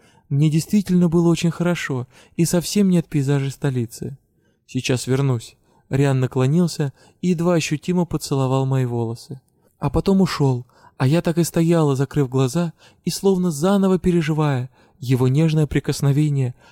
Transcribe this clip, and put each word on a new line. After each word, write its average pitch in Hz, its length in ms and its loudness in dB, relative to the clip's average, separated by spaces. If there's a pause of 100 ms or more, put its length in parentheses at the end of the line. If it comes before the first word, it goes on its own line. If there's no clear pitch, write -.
(300)
Мне 147 180 2
действительно 175 640 0
было 170 180 2
очень 170 220 0
хорошо 160 560 -4 (300)
и 170 100 2
совсем 190 420 0
не 180 80 4
от 165 120 0
пейзажей 139 420 0
столицы». 127 680 -6 (500)
«Сейчас 127 400 -4
вернусь». 131 520 -2 (320)
Риан 139 280 2
наклонился 139 760 0 (260)
и 175 80 -2
едва 175 280 0
ощутимо 165 500 -2
поцеловал 135 580 -2
мои 131 220 0
волосы. 120 560 -8 (360)
А 143 120 -4
потом 190 320 2
ушел, 135 420 0 (320)
а 135 100 0
я 160 140 2
так 165 160 -2
и 170 80 2
стояла, 165 500 2
закрыв 135 360 -2
глаза 135 420 0 (320)
и 180 60 -4
словно 180 400 0
заново 185 480 2
переживая 151 720 0 (280)
его 127 300 2
нежное 156 380 2
прикосновение 139 880 -2 (160)